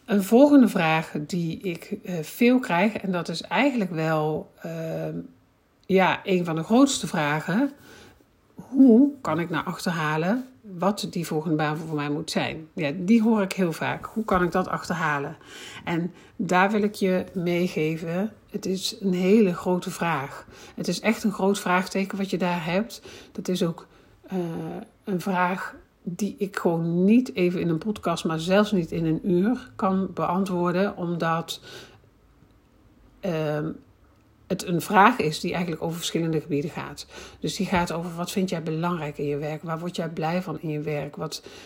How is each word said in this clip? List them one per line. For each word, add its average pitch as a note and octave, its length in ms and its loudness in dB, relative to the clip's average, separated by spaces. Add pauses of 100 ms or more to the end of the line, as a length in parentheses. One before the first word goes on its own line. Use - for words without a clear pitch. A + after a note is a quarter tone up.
een G3+ 180 2
volgende C4 460 8
vraag E3 440 2 (140)
die E3+ 340 -4
ik, F#3+ 440 -8
eh, F3+ 180 -6
veel B3 360 4
krijg, G3+ 340 2
en F#3+ 200 -4
dat F3 160 -4
is E3 140 -6
eigenlijk A3+ 480 0
wel, D#3 640 -2 (100)
ehm, D#3+ 560 -8 (680)
ja, F#3 380 4
een F3+ 200 0
van E3 120 -2
de D#3+ 60 -2
grootste C4 440 4
vragen. D#3+ 640 0 (840)
Hoe C4 560 8 (100)
kan D#3+ 200 -2
ik E3+ 100 -4
nou - 160 -2
achterhalen E3+ 800 -2 (160)
wat G3 500 -2
die E3+ 160 -4
volgende D#3 300 0
baan D3+ 200 0
voor D#3+ 200 -6
mij D3 140 -2
moet D#3 200 -4
zijn? D#3 420 -4
Ja, F#3 220 -4
die G3 280 4
hoor G#3+ 200 4
ik F#3+ 100 -2
heel F3+ 200 0
vaak. C#3 320 -6
Hoe A3 200 -6
kan F#3 180 2
ik F3 100 0
dat F#3 160 0
achterhalen? D#3 680 -4 (480)
En E3+ 280 -2 (240)
daar F#3 340 2
wil G#3 120 0
ik G#3 120 -2
je F#3 380 0
meegeven, F3 1000 -2 (180)
het - 160 -8
is F#3+ 340 -4
een G3 120 0
hele F#3 420 6
grote F3+ 360 -2
vraag. D#3 560 -4 (280)
Het - 140 -8
is F3 120 -2
echt A3 240 0
een G3+ 80 2
groot G3 260 0
vraagteken F#3+ 600 -2
wat F#3+ 120 -4
je F#3 80 -2
daar F3 260 -2
hebt. F#3 380 -4 (300)
Dat - 160 -10
is F3+ 140 0
ook, E3 240 -2 (400)
eh, F#3+ 100 -6 (680)
een F#3 160 -2
vraag F3+ 540 -2 (280)
die G3 360 -4
ik G3 180 -4
gewoon E3+ 480 2
niet A#3 300 4
even F3+ 260 0
in E3+ 80 0
een D#3+ 100 2
podcast, F3+ 460 -4
maar D#3+ 160 -2
zelfs G3 320 4
niet F3 180 0
in E3 160 -2
een D#3+ 240 0
uur G3+ 460 2
kan F#3+ 380 0
beantwoorden, F3+ 800 0
omdat, E3 640 -2 (1600)
ehm, D#3 480 -2 (800)
het - 200 -4
een F3 140 -2
vraag G#3 380 4
is D#3 220 -2
die F3 120 -4
eigenlijk F3 300 -4
over E3 140 -4
verschillende D#3+ 440 -2
gebieden D3 300 -4
gaat. C#3 360 -12 (340)
Dus D3+ 160 -4
die F#3 100 -2
gaat F3 260 0
over: E3+ 240 -8
wat F3 140 -6
vind F#3 200 0
jij E3 120 -4
belangrijk D#3+ 560 -4
in D3 80 -4
je C#3+ 100 -2
werk? D3+ 260 -6
Waar D#3+ 160 -6
word F3 180 -8
jij E3 120 -4
blij E3 340 -2
van D#3+ 180 -8
in E3 80 -6
je D3+ 120 -4
werk? D3 360 -6
Wat - 260 -10 (240)